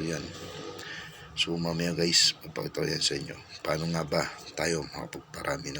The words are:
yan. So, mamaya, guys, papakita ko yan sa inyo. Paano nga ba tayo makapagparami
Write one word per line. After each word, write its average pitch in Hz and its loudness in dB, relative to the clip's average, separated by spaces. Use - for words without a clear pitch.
yan. 80 0
So, - 2
mamaya, 85 2
guys, 85 6
papakita 78 -2
ko - 4
yan 80 0
sa 73 4
inyo. 76 -4
Paano 78 2
nga 82 2
ba 80 2
tayo 78 2
makapagparami - -6